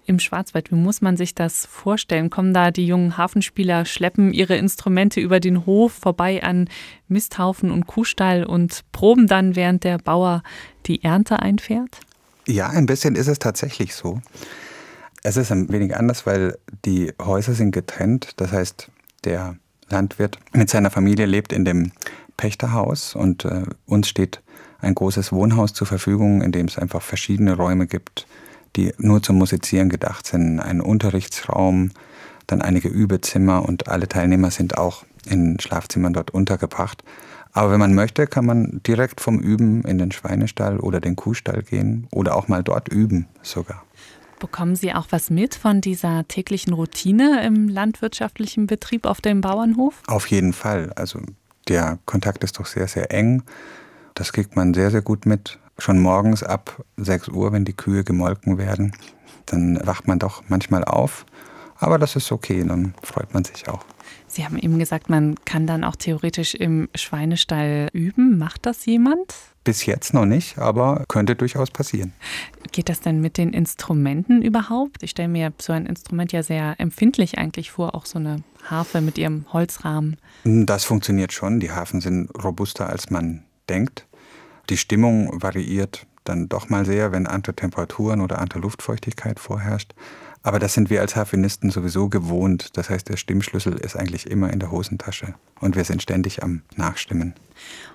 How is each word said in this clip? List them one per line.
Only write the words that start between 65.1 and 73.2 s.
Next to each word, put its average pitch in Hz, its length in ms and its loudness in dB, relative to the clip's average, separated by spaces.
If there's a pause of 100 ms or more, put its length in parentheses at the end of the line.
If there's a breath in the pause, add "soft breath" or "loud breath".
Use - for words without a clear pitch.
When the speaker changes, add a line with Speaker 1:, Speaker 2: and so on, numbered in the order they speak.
Speaker 1:
man 151 240 4 (100)
kann 160 220 -2
dann 165 180 -2
auch 165 120 -4
theoretisch 165 580 -4
im 160 400 0
Schweinestall 151 960 -2
üben. 196 460 2
Macht - 260 -6
das 240 220 -6
jemand? 262 480 2 (280)
Speaker 2:
Bis - 220 -2
jetzt - 300 -2
noch 117 100 4
nicht, 123 340 0
aber 123 500 0
könnte 110 280 2
durchaus 131 340 -2
passieren. 95 440 -6 (580 loud breath)
Speaker 1:
Geht - 160 -4
das 165 120 -4
denn 160 200 0